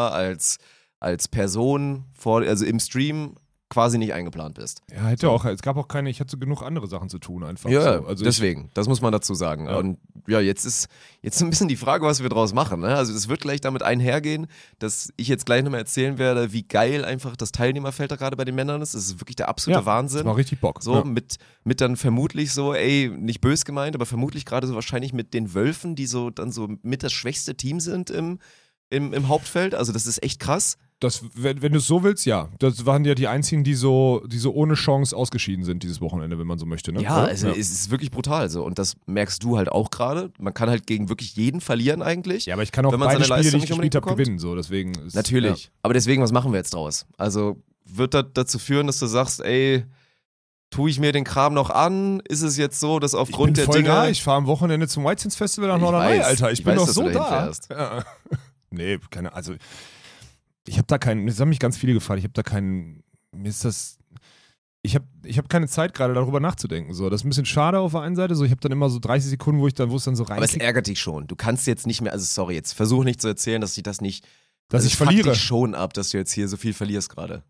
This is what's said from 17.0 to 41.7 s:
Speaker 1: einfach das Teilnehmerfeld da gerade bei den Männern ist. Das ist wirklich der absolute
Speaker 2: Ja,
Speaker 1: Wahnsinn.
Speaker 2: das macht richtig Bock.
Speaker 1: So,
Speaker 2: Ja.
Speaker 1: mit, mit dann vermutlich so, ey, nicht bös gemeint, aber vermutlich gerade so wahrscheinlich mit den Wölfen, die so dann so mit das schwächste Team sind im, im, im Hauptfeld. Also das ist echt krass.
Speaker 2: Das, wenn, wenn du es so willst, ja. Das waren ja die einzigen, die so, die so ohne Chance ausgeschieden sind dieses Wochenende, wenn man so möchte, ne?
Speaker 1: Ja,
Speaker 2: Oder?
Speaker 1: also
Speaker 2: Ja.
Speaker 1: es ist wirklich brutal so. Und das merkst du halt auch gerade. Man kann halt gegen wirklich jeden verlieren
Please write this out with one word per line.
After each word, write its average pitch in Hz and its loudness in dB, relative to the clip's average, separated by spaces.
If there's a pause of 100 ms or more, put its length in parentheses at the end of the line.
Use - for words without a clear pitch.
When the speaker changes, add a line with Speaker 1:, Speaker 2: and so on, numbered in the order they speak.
Speaker 1:
einfach 127 -6
das - -6
Teilnehmerfeld 135 -2
da 143 -8
gerade 135 -4
bei 131 -4
den 127 -4
Männern 147 -2
ist. 151 -6
Das 101 -6
ist 92 -8
wirklich - -16
der - -4
absolute - 2
Speaker 2:
Ja, 95 -2
Speaker 1:
Wahnsinn. 127 0
Speaker 2:
das 151 -2
macht 110 0
richtig 131 0
Bock. - -2
Speaker 1:
So, 127 2
Speaker 2:
Ja. 185 4
Speaker 1:
mit, 120 -6 (260)
mit 127 0
dann 127 2
vermutlich 135 0
so, 139 0
ey, 135 2
nicht 104 -6
bös 135 2
gemeint, 143 -4
aber 120 -4
vermutlich 139 -4
gerade 127 -2
so 127 -4
wahrscheinlich 127 -6
mit 117 -6
den 110 -4
Wölfen, 151 0
die 135 -6
so 120 -2
dann 107 -8
so 110 -6 (160)
mit 131 -6
das 135 -4
schwächste 127 -6
Team 143 -4
sind 175 -6
im, 165 -4 (500)
im, 143 -2
im 135 0
Hauptfeld. 180 0
Also 117 0
das 110 -2
ist 117 -4
echt - -4
krass. - 0 (220)
Speaker 2:
Das, 123 -2 (100)
wenn, 135 -2
wenn 147 2
du 151 6
es 101 0
so 175 4
willst, 202 2
ja. 87 0 (100)
Das 120 2
waren 139 4
ja 143 4
die 127 2
einzigen, 143 2
die 143 2
so, 131 4
die 120 -6
so 117 0
ohne 151 2
Chance 139 2
ausgeschieden 98 -2
sind 87 -4
dieses 87 -6
Wochenende, 82 -4
wenn 82 -6
man 85 -4
so 80 -8
möchte, 82 -6
ne? - -2
Speaker 1:
Ja, 151 0
Speaker 2:
Oder? - 4
Speaker 1:
also 98 -2
Speaker 2:
Ja. 90 0
Speaker 1:
es 92 -2
ist 95 -4
wirklich 131 -2
brutal 135 -2
so. 82 -4
Und 90 -6
das 95 -2 (100)
merkst 101 -2
du 117 2
halt 92 2
auch 107 0
gerade. 156 -2
Man 98 -6
kann 113 0
halt 117 0
gegen 104 -2
wirklich 107 -8
jeden 123 0
verlieren 139 0